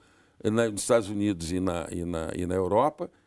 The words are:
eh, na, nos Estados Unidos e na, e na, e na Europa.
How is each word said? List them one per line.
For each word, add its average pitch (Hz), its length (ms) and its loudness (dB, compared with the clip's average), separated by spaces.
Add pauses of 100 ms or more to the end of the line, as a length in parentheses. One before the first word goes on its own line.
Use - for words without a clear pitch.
(440)
eh, 110 60 0
na, 117 200 2
nos 101 120 -6
Estados 117 280 4
Unidos 101 420 0
e 92 80 0
na, 87 320 -2
e 87 120 -6
na, 85 320 -4
e 87 100 -4
na 90 100 -2
Europa. 104 540 0 (180)